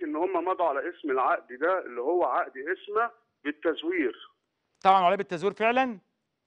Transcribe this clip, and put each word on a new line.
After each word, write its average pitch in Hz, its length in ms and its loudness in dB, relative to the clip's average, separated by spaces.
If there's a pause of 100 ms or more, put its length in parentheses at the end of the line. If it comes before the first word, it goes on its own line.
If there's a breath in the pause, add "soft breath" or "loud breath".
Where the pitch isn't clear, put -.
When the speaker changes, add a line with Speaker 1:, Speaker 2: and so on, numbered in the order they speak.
Speaker 1:
إن 151 120 -4
هم 175 300 -2
مضوا 180 200 0
على 139 240 -2
اسم 147 220 -6
العقد 131 420 0
ده 165 260 -2
اللي 120 220 -8
هو 170 220 0
عقد 143 340 -2
اسمه 208 540 -4 (320)
بالتزوير. 151 720 -2 (680)
Speaker 2:
طبعا 190 220 6
عليه 185 100 4
بالتزوير 190 380 -2
فعلا؟ 233 460 0 (480)